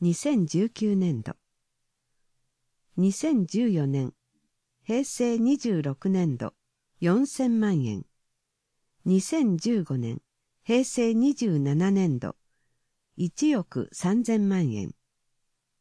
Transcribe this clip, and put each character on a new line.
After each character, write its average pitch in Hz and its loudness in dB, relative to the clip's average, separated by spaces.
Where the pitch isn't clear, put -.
二 175 2
千 233 0
十 202 -2
九 208 -2
年 175 0
度。 - -10
二 190 2
千 277 0
十 226 -2
四 160 2
年、 135 -2
平 247 -2
成 240 -2
二 254 2
十 190 0
六 147 -4
年 180 2
度、 113 -10
四 196 2
千 247 -2
万 196 2
円。 107 -4
二 185 2
千 240 0
十 214 -2
五 139 -4
年、 120 -4
平 247 2
成 233 0
二 262 2
十 190 0
七 147 2
年 185 2
度、 - -10
一 277 0
億 - -4
三 208 0
千 220 0
万 180 0
円。 101 -6